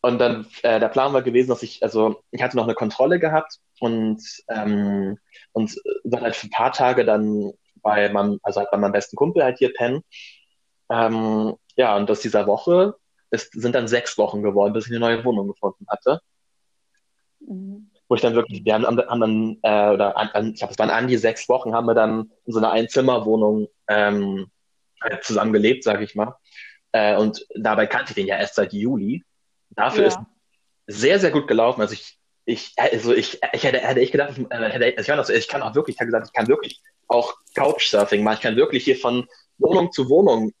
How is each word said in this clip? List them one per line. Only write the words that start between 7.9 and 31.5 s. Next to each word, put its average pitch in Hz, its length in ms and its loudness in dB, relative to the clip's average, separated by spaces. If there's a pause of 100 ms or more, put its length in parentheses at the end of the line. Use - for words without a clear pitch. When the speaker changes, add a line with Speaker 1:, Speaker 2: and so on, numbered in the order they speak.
Speaker 1:
meinem, 101 320 0
also 101 180 -4
halt 101 100 -4
bei 101 80 0
meinem 101 140 0
besten - 240 -4
Kumpel 165 280 2
halt 127 140 0
hier 127 140 2
pennen. 123 300 -2 (880)
Ähm, 110 680 0 (200)
ja, 117 200 4
und 101 140 0
aus 107 100 0
dieser 104 260 0
Woche 175 500 2 (340)
ist, - 240 -6
sind 120 200 -2
dann 117 140 0
sechs 117 300 -2
Wochen 104 240 0
geworden, 101 300 2
bis 110 140 -4
ich 117 60 -8
eine 117 80 -4
neue 117 240 0
Wohnung 101 240 0
gefunden 98 400 -8
hatte. 131 320 -2 (1200)
Speaker 2:
Mhm. 196 500 -16 (180)
Speaker 1:
Wo 120 60 4
ich 113 80 0
dann 117 120 2
wirklich, 107 300 -2
wir 107 100 2
haben, 113 120 0
haben 117 340 0
dann, 110 420 0
äh, 107 320 4
oder 101 220 0
an, 107 120 -2
an, 110 240 -4
ich - 80 -16
glaub, 107 100 -8
es - 80 -16
waren 131 120 0
an 120 180 -2
die 127 80 2
sechs 113 320 -2
Wochen, 123 260 0
haben 117 120 0
wir 113 80 2
dann 110 360 0 (140)
in 117 80 -10
so 113 60 0
einer 107 120 2
Einzimmerwohnung, 110 960 2 (200)
ähm, 101 580 0 (560)
halt - 220 -6
zusammen 107 280 0
gelebt, 107 320 2
sag 104 160 0
ich 104 140 -8
mal. 107 220 -4 (560)
Äh, 104 240 4
und 107 280 0 (100)
dabei 107 320 0
kannte - 260 -4
ich - 40 -14
den 98 120 -2
ja 98 100 -2
erst 98 160 -4
seit 101 180 0
Juli. 110 520 -4 (460)
Dafür 120 340 0
Speaker 2:
Ja. - 20 6
Speaker 1:
ist - 140 0 (640)
sehr, 123 320 2
sehr 180 120 4
gut 147 180 0
gelaufen. 117 320 2